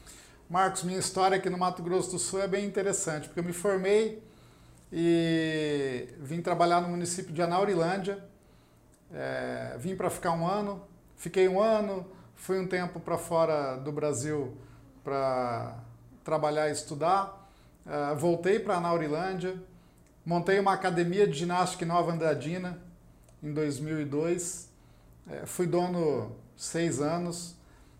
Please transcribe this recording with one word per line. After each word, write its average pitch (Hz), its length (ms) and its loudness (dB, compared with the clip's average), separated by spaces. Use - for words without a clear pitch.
Marcos, 185 340 2
minha 180 160 -2
história 190 380 4
aqui 190 120 0
no 180 80 -2
Mato 180 260 0
Grosso 180 280 0
do 175 80 -4
Sul 196 220 -2
é 196 60 0
bem 202 180 0
interessante, 190 640 -2
porque - 140 -6
eu - 20 -2
me 170 100 -4
formei 208 680 2
e 160 1120 2
vim 156 220 -6
trabalhar 175 380 4
no 175 80 0
município 175 460 -4
de 165 80 -2
Anaurilândia. 185 840 2
É, 127 680 -6
vim 180 160 -6
pra 180 140 0
ficar - 220 -2
um 165 160 0
ano, 202 340 -2
fiquei 185 320 4
um 185 100 4
ano, 202 460 2
fui 190 240 -2
um 180 80 -2
tempo 180 320 -2
pra 165 180 -2
fora 156 600 2
do 139 140 -6
Brasil 147 640 -2
pra 127 760 -2
trabalhar 151 460 2
e - 20 0
estudar. 165 800 -2
É, 147 300 -2
voltei 175 440 2
pra 196 180 0
Anaurilândia, 170 800 -2
montei 175 360 2
uma 196 120 4
academia 180 560 2
de 156 120 -2
ginástica 175 440 0
em 165 40 -2
Nova 170 260 2
Andradina 160 640 -2
em 151 80 -6
dois 147 280 -2
mil 156 200 -4
e 147 60 -2
dois. 165 640 -2
É, - 180 -10
fui - 200 -2
dono 165 720 0
seis 160 460 -2
anos. 170 540 -4